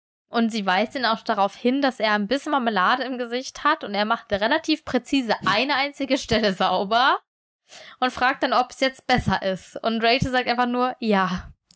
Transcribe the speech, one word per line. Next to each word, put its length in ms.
Und 240
sie 140
weist 300
ihn 100
auch 160
darauf 340
hin, 260
dass 200
er 120
ein 140
bisschen 240
Marmelade 520
im 140
Gesicht 460
hat. 220
Und 80
er 100
macht 300
relativ 500
präzise 520
eine 300
einzige 420
Stelle 340
sauber 680
und 100
fragt 320
dann, 80
ob 200
es 100
jetzt 260
besser 340
ist. 400
Und 220
Rachel 280
sagt 180
einfach 180
nur, 320
„Ja, 520